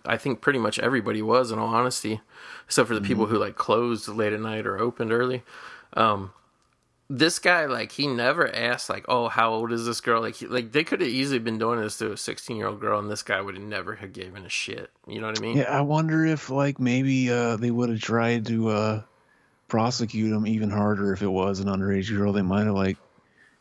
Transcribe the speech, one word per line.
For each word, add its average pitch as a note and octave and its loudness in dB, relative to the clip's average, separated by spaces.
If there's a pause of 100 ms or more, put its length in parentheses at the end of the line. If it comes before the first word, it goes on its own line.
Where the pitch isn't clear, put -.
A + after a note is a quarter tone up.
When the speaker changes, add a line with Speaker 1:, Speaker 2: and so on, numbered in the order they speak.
Speaker 1:
I A#2 0
think B2+ -4
pretty C#3 2
much A2 0
everybody A2 0
was, A2+ 4
in A2 -2
all A2 0
honesty, A2+ 0 (460)
except A#2+ 4
for A#2 0
the G#2 0
people G#2 2
Speaker 2:
Mm-hmm. A2 2
Speaker 1:
who, G#2 4
like, G2+ -4
closed A#2 2
late G#2+ 0
at G#2+ -4
night A2 -4
or G2 -2
opened A#2 -2
early. B2 0 (500)
Um, G2+ 2 (800)
this D#3 2
guy, F3 2
like, A#2 -4
he C#3+ -2
never C3+ 2
asked, A#2+ -2
like, - -6
"Oh, A#2+ 2
how A2+ 2
old A2+ -2
is A#2 -2
this A#2 -4
girl?" A2+ 2
Like, A2+ -4
he, - -12
like, A#2 -4
they D3+ 2
coulda - -2
easily C3 0
been A2+ -2
doing A2+ 0
this G#2+ -4
to G#2 -4
a - -10
sixteen-year-old G#2 -6
girl, G#2 0
and G#2 -4
this G#2 -4
guy G2 -2
would G2 -8
have G2 -12
never F#2+ -8
have F#2+ -14
given F#2 -14
a F2 -14
shit. - -6 (160)
You G#2+ -10
know A2 -6
what A2 -4
I G#2+ -4
mean? A#2 0
Speaker 2:
Yeah, C#3+ 0
I C#3+ 2
wonder D#3 2
if, D#3 -2
like, C#3 0
maybe, C3 2
uh, A#2+ 2
they A#2+ 0
would A#2+ 2
have A2+ 0
tried A#2 2
to, A2+ 2
uh, G#2+ 2 (640)
prosecute A2 0
him G#2+ 0
even G#2+ 0
harder G2+ 2
if F#2+ -4
it G2+ 2
was F#2+ 0
an G2+ -2
underage G2 0
girl. G2+ 2
They G2+ 2
might G2 2
have, G#2 2
like, G2 2 (640)